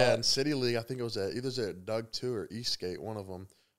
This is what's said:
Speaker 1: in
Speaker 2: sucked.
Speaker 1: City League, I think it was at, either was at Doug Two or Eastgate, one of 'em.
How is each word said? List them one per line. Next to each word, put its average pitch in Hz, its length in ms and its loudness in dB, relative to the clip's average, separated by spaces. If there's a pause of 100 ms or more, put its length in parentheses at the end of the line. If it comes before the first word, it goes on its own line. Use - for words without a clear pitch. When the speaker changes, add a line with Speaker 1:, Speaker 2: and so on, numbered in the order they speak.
(160)
Speaker 1:
in - 60 4
Speaker 2:
sucked. 113 40 0
Speaker 1:
City 147 280 4
League, 123 220 2
I 113 60 0
think 127 180 -6
it 120 40 -2
was 113 140 -4
at, 98 160 0
either 123 140 -4
was 120 100 -4
at 92 280 -4
Doug 113 260 -2
Two 123 240 -2
or 95 160 -4
Eastgate, 92 500 -2
one 107 160 -6
of 95 120 -8
'em. 92 180 -10 (320)